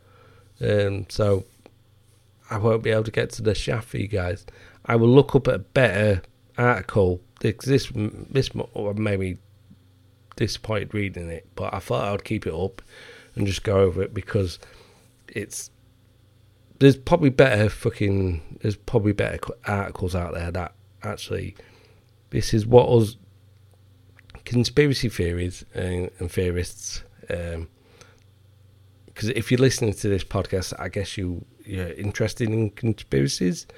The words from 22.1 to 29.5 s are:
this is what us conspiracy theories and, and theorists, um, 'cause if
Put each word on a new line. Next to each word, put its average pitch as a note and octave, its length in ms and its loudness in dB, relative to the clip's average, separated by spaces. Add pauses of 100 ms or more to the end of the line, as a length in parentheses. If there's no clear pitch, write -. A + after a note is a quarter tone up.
this - 240 -2
is G#2+ 140 2
what B2 240 8
us A2+ 260 4 (1300)
conspiracy B2 640 2
theories F2 640 -2
and, F2+ 460 -4
and F2 120 -6
theorists, - 760 -4 (260)
um, E2+ 380 -6 (1500)
'cause G#2+ 160 -4
if - 200 -4